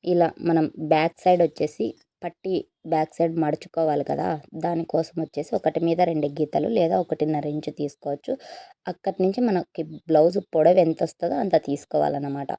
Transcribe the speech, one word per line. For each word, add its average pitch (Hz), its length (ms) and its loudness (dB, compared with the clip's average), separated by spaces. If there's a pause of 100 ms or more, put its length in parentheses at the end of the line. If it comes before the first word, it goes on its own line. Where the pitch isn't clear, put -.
ఇలా 175 260 2 (120)
మనం 165 260 2 (180)
బ్యాక్ 156 340 0
సైడ్ 180 220 4
వచ్చేసి 160 440 -2 (360)
పట్టి 185 340 -6 (300)
బ్యాక్ 160 280 -2
సైడ్ 165 220 0
మడుచుకోవాలి 156 680 0
కదా, 147 220 -2 (300)
దానికోసం 165 600 -2
వచ్చేసి 160 380 -6
ఒకటి 160 240 -2
మీద 165 220 2
రెండు 156 260 0
గీతలు 147 420 -2
లేదా 185 300 2
ఒకటిన్నర 151 480 -2
ఇంచు 151 240 -6
తీసుకోవచ్చు. 143 640 -8 (540)
అక్కడి 190 320 -6
నుంచి 190 220 0
మనకి 185 420 -2 (220)
బ్లౌజ్ 160 320 4 (140)
పొడవు 170 300 6
ఎంత 160 200 2
వస్తుందో - 340 -4
అంత 180 260 0
తీసుకోవాలన్నమాట. 143 960 -4